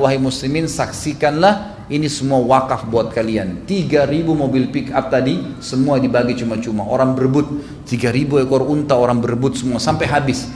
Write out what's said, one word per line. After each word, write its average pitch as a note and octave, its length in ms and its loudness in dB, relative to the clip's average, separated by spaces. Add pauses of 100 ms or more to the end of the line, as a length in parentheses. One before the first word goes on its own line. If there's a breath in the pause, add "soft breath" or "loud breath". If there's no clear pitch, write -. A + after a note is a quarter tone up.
"Wahai C3+ 160 4
muslimin, C3+ 480 -2
saksikanlah, D3+ 1300 0
ini D3 160 0
semua C3+ 320 0
wakaf B2+ 480 2
buat A2+ 240 0
kalian. G#2 560 -2
Tiga D3 400 2
ribu D#3+ 240 0
mobil C3 400 0
pick C#3 160 -4
up C3 240 -2
tadi C3+ 240 2 (240)
semua C3+ 400 0
dibagi A#2+ 400 2
cuma-cuma. A2+ 400 -4
Orang B2+ 320 0
berebut C3 320 2 (400 loud breath)
tiga A#2+ 240 -2
ribu C#3 320 2
ekor C3 240 2
unta, C#3+ 320 2
orang A#2+ 240 2
berebut A#2+ 400 -2
semua B2+ 160 -2
sampai D3+ 320 0
habis." C#3 460 0